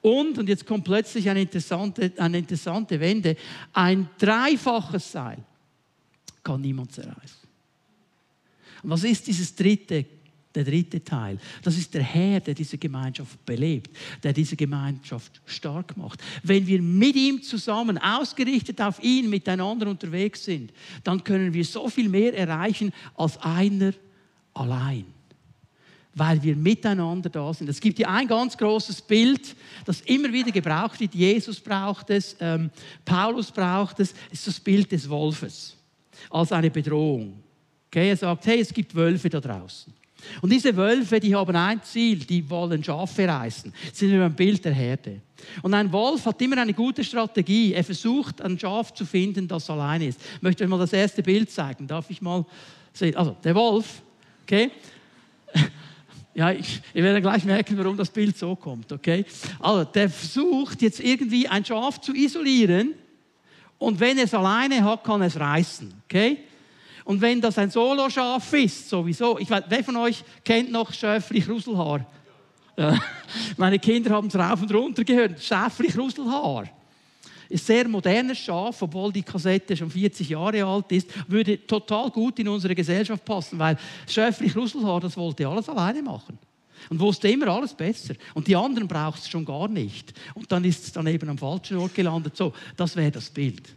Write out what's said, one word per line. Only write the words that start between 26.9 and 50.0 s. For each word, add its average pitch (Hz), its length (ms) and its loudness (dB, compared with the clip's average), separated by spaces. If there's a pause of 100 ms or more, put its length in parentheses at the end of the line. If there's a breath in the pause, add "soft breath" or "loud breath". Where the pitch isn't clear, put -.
da 151 240 -6
sind. 160 160 -8
Es 143 120 -6
gibt - 180 2
hier 214 100 0
ein 226 180 0
ganz 233 300 0
großes 214 460 -2
Bild, 233 520 4 (300 loud breath)
das - 180 -4
immer 262 300 2
wieder 240 180 0
gebraucht 175 500 -2
wird. 202 140 -4
Jesus 196 460 2
braucht 196 480 -4
es, 202 320 -2
ähm, 165 300 -2 (340 loud breath)
Paulus 214 460 0
braucht 185 500 0
es. 190 140 0 (160 loud breath)
Es - 80 -14
ist - 80 -10
das - 140 -6
Bild 202 320 2
des 143 180 -4
Wolfes - 640 -6 (540 loud breath)
als 165 220 0
eine 160 180 2
Bedrohung. 147 720 -2 (460)
Okay, 175 200 2
er 202 80 4
sagt, 175 300 -2
hey, 233 140 4
es - 120 0
gibt - 220 -4
Wölfe 165 340 2
da 151 120 -2
draußen. 98 520 -12 (480 loud breath)
Und 180 100 2
diese 247 260 4
Wölfe, 220 440 4
die 202 140 2
haben 185 200 2
ein 196 280 2
Ziel, 233 360 0
die 160 300 -2
wollen 170 340 -2
Schafe 180 460 -2
reißen. 120 440 -4 (120)
Jetzt 151 140 -12
sind 196 120 4
wir 190 100 6
beim 170 140 2
Bild 190 300 2
der 160 80 0
Herde. 123 480 -2 (420 loud breath)
Und 185 120 0
ein 208 180 2
Wolf 240 340 0
hat 220 140 -2
immer 254 180 2
eine 226 140 2
gute 247 320 0
Strategie. 214 720 2
Er 175 100 0
versucht, 226 560 -2
ein 185 180 -4
Schaf 214 360 -4
zu 214 100 -6
finden, 185 420 0
das 170 240 -6
alleine 151 360 -2